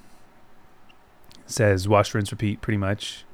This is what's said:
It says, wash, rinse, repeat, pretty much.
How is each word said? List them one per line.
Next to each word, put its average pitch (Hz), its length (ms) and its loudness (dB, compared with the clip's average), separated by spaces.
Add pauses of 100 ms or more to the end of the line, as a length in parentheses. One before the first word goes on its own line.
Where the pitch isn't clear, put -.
(1500)
It - 60 -20
says, 98 360 2
wash, 104 260 4
rinse, 104 180 -2
repeat, 107 300 -4
pretty 107 160 -2
much. - 560 -6